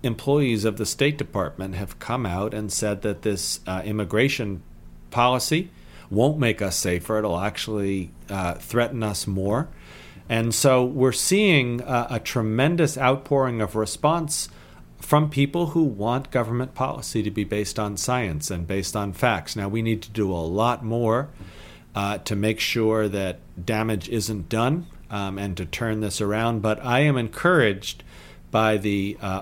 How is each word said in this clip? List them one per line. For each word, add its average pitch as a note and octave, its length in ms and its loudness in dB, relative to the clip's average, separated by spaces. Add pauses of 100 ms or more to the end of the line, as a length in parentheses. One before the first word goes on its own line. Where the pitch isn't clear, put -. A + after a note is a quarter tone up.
employees B2 600 2
of G2+ 120 0
the G#2+ 80 -2
State D3 320 2
Department F#2+ 560 -4
have F2+ 240 -6
come A#2+ 300 -4
out G2 260 -2
and G#2+ 180 -6
said G#2 300 -2
that G#2 220 -4
this, G2+ 420 -2
uh, F#2 180 -4
immigration G#2+ 760 0 (480)
policy B2+ 640 2 (400)
won't C3+ 260 4
make A#2 240 2
us F#2+ 140 -2
safer. F2+ 420 0
It'll F#2+ 220 0
actually, G2 720 -2 (180)
uh, F#2 260 -2
threaten A#2 460 -2
us G#2 240 -4
more. G2+ 420 0 (640)
And A2+ 240 0
so C3 320 6
we're C3 260 4
seeing, C#3+ 680 4
uh, B2 300 0
a A2+ 80 -2
tremendous C3+ 800 2
outpouring C3 640 2
of G#2+ 140 -2
response D3 720 0 (520)
from D3+ 280 4
people D3+ 400 2
who D#3+ 160 2
want A#2+ 460 0
government A#2+ 460 -2
policy B2+ 480 -2
to G#2 80 0
be G#2 120 -2
based G#2 360 -2
on G2+ 180 -2
science G2+ 540 -2
and E2+ 160 -4
based F#2+ 280 -2
on G2+ 160 -2
facts. G2 440 0
Now, G2 140 -4
we A2+ 120 -2
need A2+ 220 0
to - 80 -16
do G2+ 200 0
a F2 60 -2
lot G#2 480 0
more, A#2 440 0 (680)
uh, G2+ 240 -2
to - 160 -4
make G#2+ 240 2
sure A2 480 2
that F#2+ 320 -2 (260)
damage A2 440 0
isn't G#2+ 400 -2
done, C3+ 360 2 (240)
um, G2 300 -4
and G2 180 -4
to F#2 80 -4
turn A2 360 -4
this G#2 200 -2
around. A2 400 0
But G#2+ 240 0
I B2 140 2
am D3 180 4
encouraged A2+ 840 2 (480)
by A2 260 4
the, G2+ 440 0
uh, F#2+ 200 -4